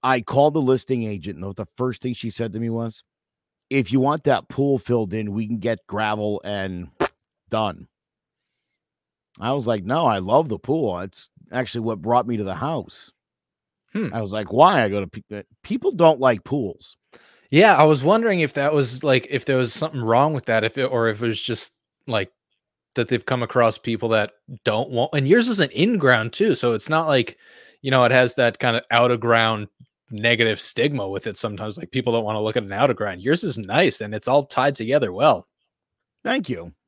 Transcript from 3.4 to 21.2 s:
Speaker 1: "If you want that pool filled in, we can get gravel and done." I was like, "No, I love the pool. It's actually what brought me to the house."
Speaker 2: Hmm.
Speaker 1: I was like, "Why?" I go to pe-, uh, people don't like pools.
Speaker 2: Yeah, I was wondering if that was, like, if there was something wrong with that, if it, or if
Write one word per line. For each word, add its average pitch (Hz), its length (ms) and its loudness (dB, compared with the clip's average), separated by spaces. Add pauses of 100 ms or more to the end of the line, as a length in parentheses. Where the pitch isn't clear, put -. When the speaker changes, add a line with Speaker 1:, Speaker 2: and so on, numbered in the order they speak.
Speaker 1:
"If 131 200 0
you 135 80 2
want 143 260 0
that 131 240 0
pool 139 300 0
filled 110 340 -2
in, 107 200 -6
we 107 160 -4
can 113 100 -4
get 110 300 -4
gravel 107 560 -2
and 95 460 -8 (600)
done." 98 380 -4 (1500)
I 117 120 -4
was 135 140 -4
like, 107 180 -2
"No, 143 220 -2
I 107 120 2
love 123 300 2
the 107 100 -6
pool. 127 420 -2
It's - 280 -14 (220)
actually 123 300 -6
what 110 220 -4
brought 117 240 2
me 120 100 -4
to 104 80 -4
the 95 100 -6
house." 135 580 -8 (800)
Speaker 2:
Hmm. 196 220 -6
Speaker 1:
I 113 60 -4
was 98 120 -6
like, 107 200 -6
"Why?" 147 320 6
I 101 40 0
go 101 120 -2
to 95 80 -4
pe-, 104 300 -14
uh, 98 40 -12 (200)
people 269 280 -4
don't 160 300 4
like 123 240 2
pools. 120 520 -6 (540)
Speaker 2:
Yeah, 185 260 8
I 147 80 8
was 151 180 4
wondering 202 380 2
if 147 140 0
that 143 200 0
was, 131 300 0
like, 131 260 2
if 139 140 -4
there 135 120 0
was 127 160 0
something 156 280 -6
wrong 123 340 4
with 127 120 -6
that, 113 180 0
if 113 120 -4
it, 127 140 -2
or 117 180 0
if 110 140 -4